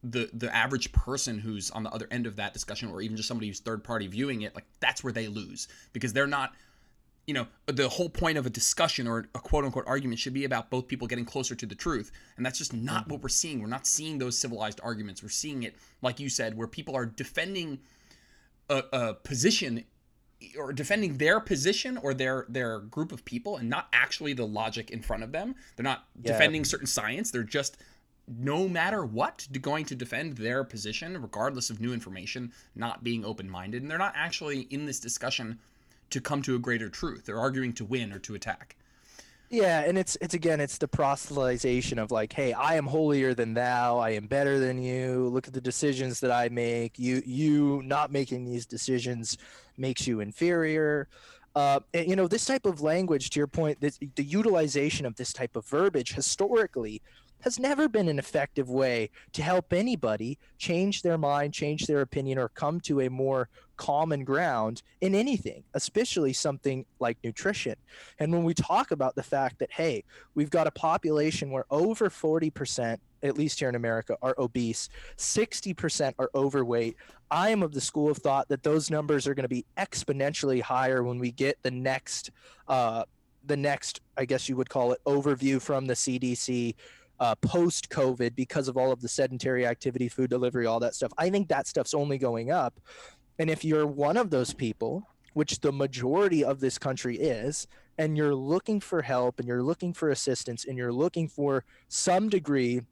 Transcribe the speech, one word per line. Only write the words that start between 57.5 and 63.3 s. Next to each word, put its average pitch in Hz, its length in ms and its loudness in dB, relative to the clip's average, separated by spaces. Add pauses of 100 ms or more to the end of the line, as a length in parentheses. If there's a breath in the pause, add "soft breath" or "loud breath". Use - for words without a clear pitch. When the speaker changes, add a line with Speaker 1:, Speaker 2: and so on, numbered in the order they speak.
Speaker 2:
never 277 300 2
been 214 200 4
an 147 100 2
effective 139 520 0
way 123 400 2 (240 loud breath)
to - 80 -2
help 180 320 2
anybody 139 640 0 (180 soft breath)
change 185 460 0
their 165 160 4
mind, 143 340 2
change 151 340 -2
their 147 140 4
opinion, 135 380 0
or 120 100 2
come 160 320 -2
to 139 220 0
a 127 80 2
more 131 400 0 (260 soft breath)